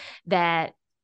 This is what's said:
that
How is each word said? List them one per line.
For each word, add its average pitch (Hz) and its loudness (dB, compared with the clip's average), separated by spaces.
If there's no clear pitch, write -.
that 170 2